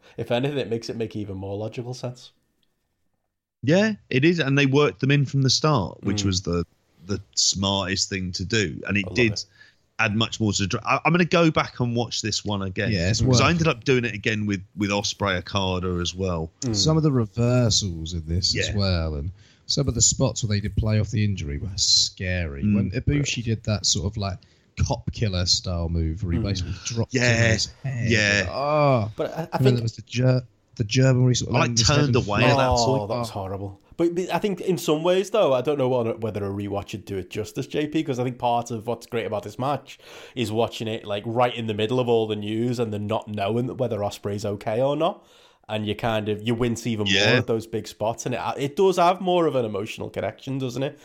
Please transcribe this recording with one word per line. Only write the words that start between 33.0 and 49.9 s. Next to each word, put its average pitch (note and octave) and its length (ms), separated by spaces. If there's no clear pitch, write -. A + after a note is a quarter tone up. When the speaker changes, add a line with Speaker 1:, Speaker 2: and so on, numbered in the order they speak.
Speaker 1:
that A2+ 80
was A#2 120
horrible. G2 520
But, E3+ 180
but F3 180
I E3+ 60
think G3 220
in F3+ 160
some D#3 260
ways, F#3 260
though, F3+ 240
I B2+ 80
don't C#3+ 160
know C3 120
whether, A#2 280
whether G#2 280
a G2 40
rewatch G2+ 440
would G2+ 120
do G2 120
it F2+ 120
justice, - 380
J D3+ 200
P, D#3 160
'cause C3+ 160
I B2 40
think B2 160
part A#2+ 320
of A2+ 160
what's A#2 180
great A#2 200
about G2+ 180
this G#2 160
match C3+ 400
is A2+ 160
watching A2 360
it, A2 180
like, G#2 200
right A#2+ 280
in A#2 140
the A2 60
middle A2 260
of B2 100
all A2+ 160
the G#2+ 100
news A2 440
and A2+ 120
then G#2 140
not A2 220
knowing A2+ 500
whether A#2 220
Ospreay's G2+ 460
okay G#2+ 360
or C#3 140
not. E3+ 280
And G#2+ 160
you G#2 80
kind G#2+ 360
of, G#2 160
you A#2 100
wince A#2+ 320
even G#2+ 180
more G2 80
Speaker 2:
Yeah. A2+ 240
Speaker 1:
at A#2+ 100
those A2+ 200
big G#2+ 200
spots. - 380
And B2 80
it, E2+ 80
it C#3 180
does F#3+ 220
have F#3 240
more F3+ 240
of C#3 100
an B2 100
emotional G#2 440